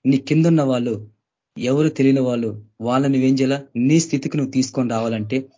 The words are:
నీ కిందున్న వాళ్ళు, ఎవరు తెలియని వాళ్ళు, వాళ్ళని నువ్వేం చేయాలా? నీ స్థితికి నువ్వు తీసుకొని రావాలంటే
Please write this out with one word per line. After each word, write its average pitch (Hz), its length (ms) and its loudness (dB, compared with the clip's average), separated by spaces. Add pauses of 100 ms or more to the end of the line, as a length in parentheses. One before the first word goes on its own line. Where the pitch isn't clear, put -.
నీ 135 100 4
కిందున్న 160 460 2
వాళ్ళు, 120 460 -2 (500)
ఎవరు 143 300 0
తెలియని 135 320 2
వాళ్ళు, 117 440 -4 (160)
వాళ్ళని 135 320 0
నువ్వేం 131 220 2
చేయాలా? 135 280 0 (140)
నీ 139 240 2
స్థితికి 151 360 -4
నువ్వు 135 160 -4
తీసుకొని 131 380 -2
రావాలంటే 113 680 -4